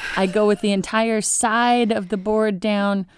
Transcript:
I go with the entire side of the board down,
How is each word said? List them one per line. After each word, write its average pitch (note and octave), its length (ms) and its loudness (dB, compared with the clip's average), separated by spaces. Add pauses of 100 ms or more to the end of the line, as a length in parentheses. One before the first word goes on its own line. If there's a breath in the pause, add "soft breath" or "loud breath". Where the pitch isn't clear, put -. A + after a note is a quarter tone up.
(160 loud breath)
I F#3+ 120 2
go G#3 200 2
with G#3 140 2
the G#3 100 0
entire A3 500 0
side A#3+ 720 2
of G#3 180 -4
the G#3+ 80 -2
board G#3+ 420 0
down, G3+ 460 0 (120 soft breath)